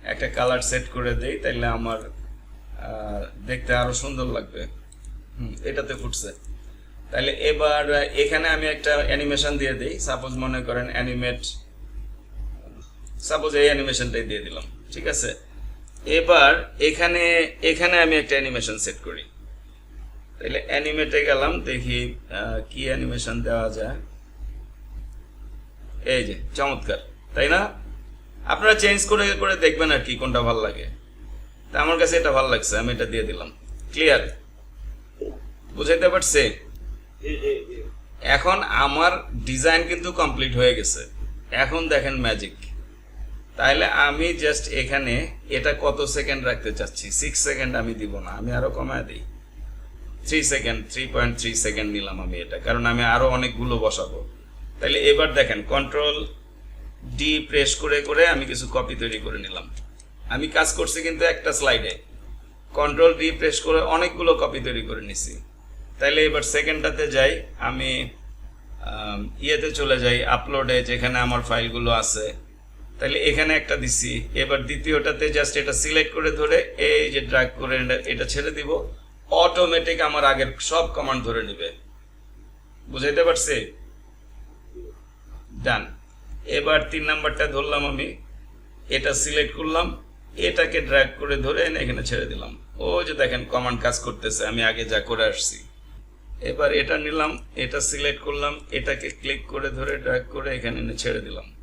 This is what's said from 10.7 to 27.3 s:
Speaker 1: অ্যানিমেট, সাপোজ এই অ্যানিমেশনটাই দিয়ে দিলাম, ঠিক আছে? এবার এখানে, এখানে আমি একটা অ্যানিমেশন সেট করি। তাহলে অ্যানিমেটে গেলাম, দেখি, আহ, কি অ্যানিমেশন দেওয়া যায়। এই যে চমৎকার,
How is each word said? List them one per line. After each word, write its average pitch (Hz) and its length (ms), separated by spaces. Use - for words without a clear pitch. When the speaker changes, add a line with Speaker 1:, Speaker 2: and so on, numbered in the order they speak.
Speaker 1:
অ্যানিমেট, 123 500
সাপোজ 151 360
এই 143 80
অ্যানিমেশনটাই 123 580
দিয়ে 104 180
দিলাম, 82 220
ঠিক - 140
আছে? - 280
এবার 165 720
এখানে, 170 720
এখানে 170 380
আমি 160 160
একটা 143 180
অ্যানিমেশন 120 440
সেট 95 260
করি। 80 180
তাহলে - 280
অ্যানিমেটে 151 580
গেলাম, 147 360
দেখি, 120 540
আহ, 110 300
কি 131 140
অ্যানিমেশন 120 580
দেওয়া 113 260
যায়। 110 280
এই 127 200
যে 101 100
চমৎকার, 131 440